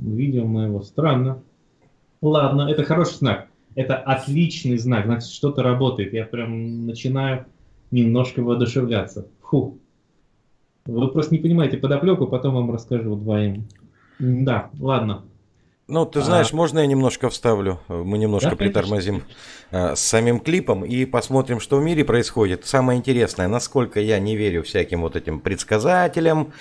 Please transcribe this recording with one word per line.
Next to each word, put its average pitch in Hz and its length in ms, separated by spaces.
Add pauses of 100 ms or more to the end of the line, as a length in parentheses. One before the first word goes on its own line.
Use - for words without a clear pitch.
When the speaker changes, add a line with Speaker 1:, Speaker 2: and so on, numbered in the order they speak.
Speaker 1:
видео 120 460
моего, 110 360
странно. 131 600 (800)
Ладно, 143 460
это 151 160
хороший 160 340
знак. 110 280 (300)
Это 131 200
отличный 139 840
знак, 113 280
значит, 113 240
что-то 143 320
работает. 123 500
Я 113 140
прям 117 600
начинаю 131 600 (460)
немножко 123 500
воодушевляться. 117 840 (160)
Фу. - 360 (1080)
Вы 120 220
просто 151 260
не 156 60
понимаете 165 380
подоплеку, 143 480
потом 127 280
вам 120 180
расскажу 113 440
двоим. 104 500 (520)
Да, 127 600
ладно. 117 460 (640)
Speaker 2:
Ну, 160 180
ты 147 140
Speaker 1:
А. - 20
Speaker 2:
знаешь, 160 300
можно 160 260
я 151 80
немножко 131 420
вставлю? 98 600
Мы 90 300
немножко 107 320
Speaker 1:
Да, - 60
конечно. 196 240
Speaker 2:
притормозим, 98 420 (500)
а, 90 240
с - 40
самим 117 380
клипом 143 460
и 127 200
посмотрим, 127 540
что 139 200
в 143 40
мире 156 220
происходит. 110 600
Самое 127 340
интересное, 120 500
насколько 120 520
я 107 200
не 107 160
верю 95 260
всяким 87 400
вот 82 140
этим 80 240
предсказателям, 160 1200